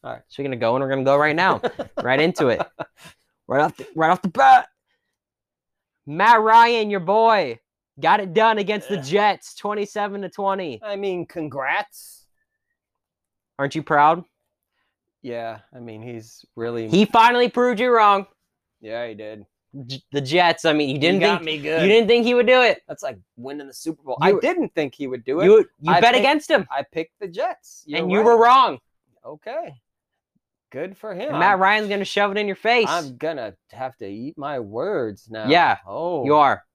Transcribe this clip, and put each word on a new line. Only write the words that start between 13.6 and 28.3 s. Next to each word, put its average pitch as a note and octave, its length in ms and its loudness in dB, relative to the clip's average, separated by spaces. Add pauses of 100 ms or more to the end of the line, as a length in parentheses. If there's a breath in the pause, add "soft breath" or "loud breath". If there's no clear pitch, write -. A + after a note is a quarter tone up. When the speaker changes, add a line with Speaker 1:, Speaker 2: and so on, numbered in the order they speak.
Speaker 2:
you D#3 80 -6
proud? D#3 420 2 (1000)
Speaker 1:
Yeah, A2+ 380 -10 (140)
I B2+ 60 -20
mean, A2+ 220 -18
he's A#2 420 -18 (100)
really A#2 340 -8
Speaker 2:
He F#3+ 180 4
finally A#3+ 420 4
proved B3 320 -2
you B3+ 100 0
wrong. G#3 360 4 (540)
Speaker 1:
Yeah, A2+ 280 -10
he A2 60 -14
did. G#2+ 320 -16 (400)
Speaker 2:
J-, C3 160 -16 (100)
the C#3+ 80 -4
Jets, E3+ 440 0
I E3 80 2
mean, D3 180 0
you C#3 80 -4
didn't E3+ 180 2
Speaker 1:
He E3 100 2
got E3+ 120 0
Speaker 2:
think E3 80 -10
Speaker 1:
me D#3 120 -8
good. D#3 240 -4
Speaker 2:
you F#3 60 2
didn't A3+ 200 4
think A#3+ 180 2
he B3 80 0
would A#3+ 120 2
do B3+ 160 4
it. A3 240 0
Speaker 1:
That's - 160 -14
like B2+ 160 -10 (180)
winning C#3 300 -14
the C3+ 80 -20
Super D#3 280 -12
Bowl. C3+ 200 -8
Speaker 2:
You F#3+ 140 2
Speaker 1:
I D#3 40 -2
didn't D#4 340 -2
think D3 200 -6
he C#3+ 140 -10
would B2 160 -10
do D3 160 -4
it. F#3 60 2
Speaker 2:
You, G#3+ 120 8 (220)
you D3 120 -4
Speaker 1:
I F3 80 4
Speaker 2:
bet A#3 120 4
Speaker 1:
picked, B3 80 2
Speaker 2:
against D4 300 0
him. A3 200 0
Speaker 1:
I C#3 220 -6
picked - 260 -10
the G3+ 80 -12
Jets. A3+ 600 -10
You're D3+ 160 -6
Speaker 2:
And F#3 100 -2
you G3+ 60 2
Speaker 1:
right. A3 80 2
Speaker 2:
were A#3 140 6